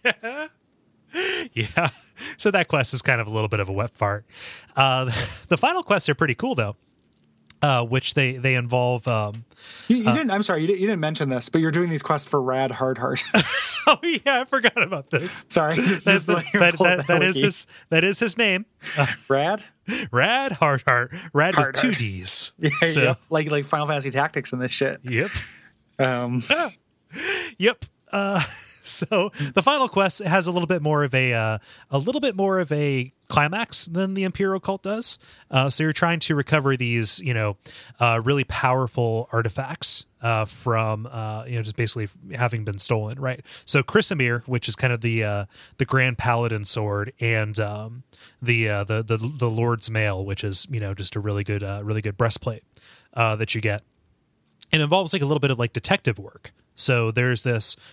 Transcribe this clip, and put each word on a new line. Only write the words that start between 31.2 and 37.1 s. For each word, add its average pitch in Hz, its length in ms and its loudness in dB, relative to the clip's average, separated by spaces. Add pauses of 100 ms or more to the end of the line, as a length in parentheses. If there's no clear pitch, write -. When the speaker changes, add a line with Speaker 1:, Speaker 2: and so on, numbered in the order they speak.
Speaker 1:
uh, 110 240 0 (340)
a 139 80 2
little 247 220 -2
bit 247 140 0
more 190 240 2
of 156 120 -2
a 143 420 -2 (140)
climax 170 580 0
than 190 300 -2
the 190 80 -2
Imperial 190 360 -2
Cult 196 240 -4
does. 220 340 -4 (340)
Uh, 135 180 2
so 156 140 0
you're 156 100 2
trying 170 280 0
to - 140 0
recover 135 420 2
these, 117 420 0